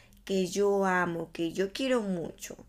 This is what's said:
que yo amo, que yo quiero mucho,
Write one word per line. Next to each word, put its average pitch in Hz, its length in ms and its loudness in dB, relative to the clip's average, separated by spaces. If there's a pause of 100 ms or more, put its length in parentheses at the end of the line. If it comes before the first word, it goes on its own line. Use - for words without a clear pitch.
(240)
que 190 240 0
yo 196 360 2
amo, 175 480 0
que 165 200 -2
yo 196 200 -2
quiero 262 280 2
mucho, 185 560 -6 (120)